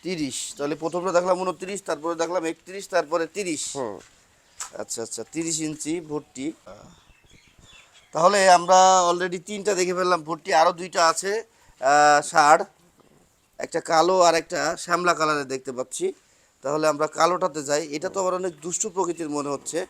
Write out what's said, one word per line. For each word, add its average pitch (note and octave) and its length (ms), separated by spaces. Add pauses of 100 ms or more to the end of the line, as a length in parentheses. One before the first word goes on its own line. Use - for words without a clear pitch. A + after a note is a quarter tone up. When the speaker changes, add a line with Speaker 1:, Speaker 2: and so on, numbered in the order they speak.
Speaker 1:
তিরিশ। D#3+ 560
তাহলে D3 160
প্রথমটা E3 380
দেখলাম F3+ 280
ঊনত্রিশ, F#3 460
তারপরে E3 280
দেখলাম E3 300
একত্রিশ, F3 440
তারপরে E3 380
তিরিশ। F3+ 500
Speaker 2:
হুম। A2 220 (800)
Speaker 1:
আচ্ছা, A2 240
আচ্ছা, A2 300
তিরিশ E3 280
ইঞ্চি D#3 400
ভুট্টি। D3 520 (1600)
তাহলে F#3+ 380
আমরা F#3 600
already F3+ 360
তিনটা G3+ 280
দেখে F3+ 200
ফেললাম F3+ 280
ভুট্টি, E3 320
আরো E3 180
দুইটা E3+ 360
আছে, G3 340 (380)
আহ, D3 420
ষাঁড়। D#3+ 420 (920)
একটা - 220
কালো E3+ 400
আর E3+ 140
একটা D#3+ 420
শ্যামলা F3 380
কালারের D3+ 340
দেখতে C3 240
পাচ্ছি। B2+ 400 (500)
তাহলে D#3 260
আমরা D3+ 180
কালোটাতে D#3+ 560
যাই। D3 340
এটা F3 120
তো F#3+ 120
আবার F#3 140
অনেক F3+ 260
দুষ্টু F3+ 300
প্রকৃতির E3+ 380
মনে C#3+ 200
হচ্ছে। C#3+ 420